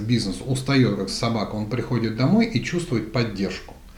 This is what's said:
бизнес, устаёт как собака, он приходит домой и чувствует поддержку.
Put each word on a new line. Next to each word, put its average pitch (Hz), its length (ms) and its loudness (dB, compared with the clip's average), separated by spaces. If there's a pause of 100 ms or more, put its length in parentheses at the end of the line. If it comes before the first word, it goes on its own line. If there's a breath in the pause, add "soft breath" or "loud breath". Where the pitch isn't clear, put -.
бизнес, 98 360 2
устаёт 131 520 2
как 95 120 -4
собака, 113 460 -2
он 107 120 -4
приходит 110 500 -2
домой 196 300 4
и - 180 -2
чувствует 160 480 -2
поддержку. 101 640 -2 (240 loud breath)